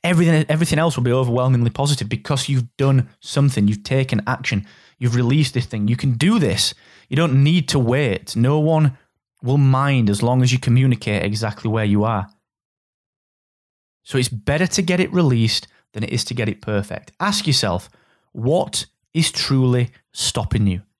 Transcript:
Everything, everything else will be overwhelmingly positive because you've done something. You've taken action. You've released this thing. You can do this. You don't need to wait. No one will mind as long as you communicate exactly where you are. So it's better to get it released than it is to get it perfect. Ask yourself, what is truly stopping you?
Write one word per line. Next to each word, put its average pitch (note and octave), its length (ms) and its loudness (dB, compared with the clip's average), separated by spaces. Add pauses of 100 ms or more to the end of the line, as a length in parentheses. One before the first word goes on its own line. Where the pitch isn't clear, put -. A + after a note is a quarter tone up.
Everything, E3 440 4
everything D#3 300 0
else E3 180 0
will B2 60 -2
be A#2+ 80 0
overwhelmingly B2 600 2
positive C#3 380 -2
because C3+ 400 -4
you've B2+ 280 -2
done C3+ 320 2 (100)
something. C3 480 0
You've G#2 160 -2
taken C3 420 -2
action. A2 420 -4 (340)
You've A#2+ 160 0
released B2+ 360 2
this B2 140 -4
thing. G#2+ 220 -4
You A#2+ 80 2
can C3 160 -2
do F3+ 260 2
this. G2 360 0 (340)
You C3 80 -4
don't C#3 260 2
need D#3+ 280 2
to C#3+ 100 0
wait. A#2+ 560 -2
No C#3 240 2
one D#3 360 2 (460)
will C3 160 0
mind C3 500 2
as G2+ 140 0
long B2+ 220 2
as A#2+ 80 2
you B2+ 80 -2
communicate A#2+ 640 0
exactly G#2+ 440 -6
where A2 160 0
you G#2 200 2
are. G#2 240 -2 (1800)
So - 120 -6
it's B2+ 120 0
better D3 400 -2
to G3+ 140 -2
get F3+ 180 0
it - 120 -2
released B2+ 540 0 (260)
than A2 120 -6
it - 60 -10
is A#2+ 160 -2
to B2 80 -8
get A2+ 140 -4
it - 140 -8
perfect. G#2 560 -6
Ask G#3 300 -2
yourself, G2 420 -2 (400)
what - 560 -2 (260)
is D#3+ 200 0
truly B2 580 0 (220)
stopping - 560 -2
you? F2+ 140 -2 (160)